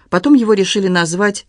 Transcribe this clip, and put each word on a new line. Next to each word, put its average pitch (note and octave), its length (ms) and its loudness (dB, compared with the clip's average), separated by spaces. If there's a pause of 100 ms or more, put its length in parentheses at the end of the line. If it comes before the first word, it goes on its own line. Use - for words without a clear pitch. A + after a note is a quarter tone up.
Потом F3+ 240 0
его A3+ 200 4
решили G3 340 -2
назвать F3+ 600 -2